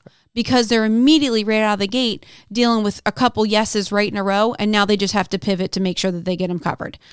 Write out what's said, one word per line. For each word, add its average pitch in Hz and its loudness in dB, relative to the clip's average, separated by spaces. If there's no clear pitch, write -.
because 240 2
they're 226 2
immediately 240 4
right 214 0
out 214 2
of 202 -2
the 202 -2
gate 233 -2
dealing 233 2
with 202 -4
a 208 0
couple 240 0
yeses 208 0
right 208 0
in 208 -6
a 196 -2
row, 202 0
and 208 0
now 208 2
they 214 2
just 196 -2
have 196 0
to 196 -2
pivot 185 -2
to 190 -2
make 185 -2
sure 190 -2
that 170 -6
they 180 -2
get 180 -2
'em 180 -4
covered. - -6